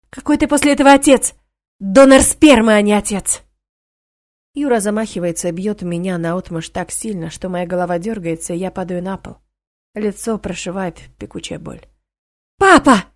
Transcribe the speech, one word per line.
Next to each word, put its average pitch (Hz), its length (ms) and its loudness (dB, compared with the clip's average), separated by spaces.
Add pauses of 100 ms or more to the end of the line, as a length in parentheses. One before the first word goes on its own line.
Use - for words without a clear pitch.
Какой - 300 -2
ты 302 80 0
после 294 260 2
этого 277 200 6
отец? 277 420 4 (460)
Донор 262 420 6
спермы, 226 500 4
а 208 80 4
не 208 140 2
отец». 202 480 -4 (1120)
Юра 269 260 0
замахивается 190 680 -4
и 170 40 -4
бьёт 196 300 -6
меня 175 340 -6
наотмашь 170 540 -6
так 180 220 -10
сильно, 180 360 -8
что 180 220 -10
моя 180 160 -6
голова 180 320 -4
дёргается, 175 560 -8
и 170 40 -6
я 185 120 -6
падаю 180 320 -8
на 190 160 -8
пол. - 180 -18 (580)
Лицо 214 440 -6
прошивает 180 600 -10 (200)
пекучая - 400 -14
боль. - 240 -16 (760)
«Папа!» 302 480 4 (120)